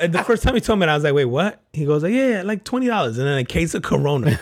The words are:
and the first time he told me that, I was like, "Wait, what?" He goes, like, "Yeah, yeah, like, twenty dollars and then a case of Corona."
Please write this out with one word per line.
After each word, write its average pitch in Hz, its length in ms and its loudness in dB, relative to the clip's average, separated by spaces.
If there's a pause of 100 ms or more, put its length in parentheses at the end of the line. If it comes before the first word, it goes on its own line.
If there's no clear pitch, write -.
and 170 100 0
the 180 120 0
first 226 180 0
time 262 120 0
he 226 60 2
told 214 200 0
me 175 60 4
that, 156 60 2
I - 20 2
was 147 100 0
like, 143 100 2
"Wait, 143 120 4
what?" 160 340 -2 (120)
He 151 140 -4
goes, 147 160 2
like, 185 100 0
"Yeah, 262 160 2
yeah, 202 140 0
like, 202 220 -6
twenty 254 220 -2
dollars 160 320 0
and 131 80 -2
then 143 120 0
a 123 60 -2
case 165 300 -2
of - 80 -6
Corona." 139 600 0